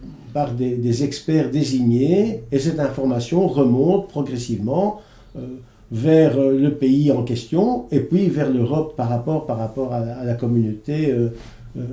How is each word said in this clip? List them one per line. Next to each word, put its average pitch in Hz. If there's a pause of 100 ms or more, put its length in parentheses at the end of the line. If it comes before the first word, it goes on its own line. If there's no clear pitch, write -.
(340)
par 143
des, 123
des 120
experts 151
désignés, 135
et 139
cette 151
information 135
remonte 147
progressivement, 123 (360)
euh, 131 (500)
vers, 147
euh, 135
le 143
pays 139
en 120
question, 196
et 147
puis 175
vers 139
l'Europe 131
par 117
rapport, 135
par 117
rapport 113
à 120
la, 117
à 131
la 120
communauté, 120
euh, 120 (500)
euh, - (120)